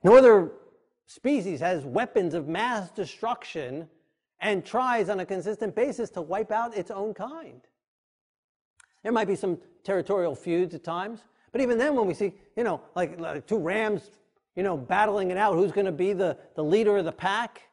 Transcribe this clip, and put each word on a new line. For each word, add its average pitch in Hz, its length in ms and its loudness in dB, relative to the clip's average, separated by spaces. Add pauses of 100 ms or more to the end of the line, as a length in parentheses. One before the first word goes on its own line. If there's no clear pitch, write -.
No 208 120 10
other 220 360 10 (540)
species 196 540 -4
has 170 240 -2
weapons 175 500 -2
of 156 120 -4
mass 202 440 -4
destruction 160 960 -8 (520)
and 196 240 -2
tries 233 440 0
on 196 120 -2
a 170 60 -6
consistent 196 480 -6
basis 233 360 -2
to 175 120 -10
wipe 190 300 -4
out 226 240 -4
its 180 140 -8
own 208 240 -6
kind. 220 480 -14 (1400)
There 220 100 -4
might 220 140 2
be 185 100 -2
some 180 220 -4 (240)
territorial 185 520 -2
feuds 170 400 -4
at - 100 -16
times, 190 400 -8 (260)
but 240 100 -4
even 240 180 2
then 285 160 0
when 226 120 2
we 180 80 -2
see, 202 200 -4 (220)
you 233 60 -2
know, 190 180 -2 (140)
like, 170 240 -4
like 160 280 -8
two 220 120 -2
rams, 208 520 -2 (440)
you 180 80 -4
know, 185 140 -2
battling 190 540 0
it 180 60 -2
out, 202 180 2
who's 175 180 2
gonna 196 200 0
be 185 200 0
the, 175 240 0 (200)
the 156 80 -2
leader 208 320 4
of 190 80 0
the 165 80 -4
pack 208 500 -4 (100)